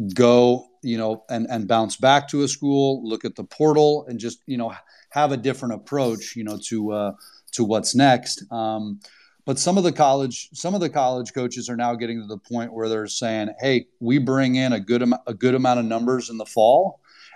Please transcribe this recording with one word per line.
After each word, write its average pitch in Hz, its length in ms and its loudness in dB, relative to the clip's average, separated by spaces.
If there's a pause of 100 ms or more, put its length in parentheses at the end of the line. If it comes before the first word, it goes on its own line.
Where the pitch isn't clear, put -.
(140)
go, 123 540 4 (140)
you 117 160 -4
know, 110 320 -4
and, 117 200 -4
and 110 180 -6
bounce 113 300 0
back 139 300 4
to 143 160 -2
a 135 40 0
school, 135 600 0
look 110 180 -6
at - 100 -8
the 107 80 -12
portal, 151 640 4
and 120 120 -10
just, 113 260 -10
you 131 120 -6
know, 113 140 -4 (380)
have 147 220 2
a 135 60 -2
different 120 360 -4
approach, 113 640 -4
you 117 80 -8
know, 107 200 -8
to, 107 280 -4
uh, 104 200 -2 (400)
to 120 120 -2
what's 107 320 0
next. 131 560 4
Um, 110 480 -6 (460)
but 131 120 -2
some 185 200 2
of 185 60 4
the 175 80 2
college, 139 640 0
some 180 220 -6
of 208 60 -2
the 160 80 -2
college 127 440 -2
coaches 123 360 -6
are 120 60 -6
now 120 200 -2
getting 117 260 -8
to 104 60 -16
the 104 100 -12
point 117 360 -8
where 113 160 -4
they're 110 180 -4
saying, 110 420 -4 (100)
"Hey, 131 280 0 (120)
we 123 180 2
bring 131 380 2
in 131 180 0
a 104 60 -2
good 117 240 0
am-, 120 120 2 (100)
a 120 80 -8
good 127 220 2
amount 127 240 2
of 117 60 -2
numbers 120 440 -2
in 113 80 -12
the 107 80 -10
fall, 123 540 4 (360)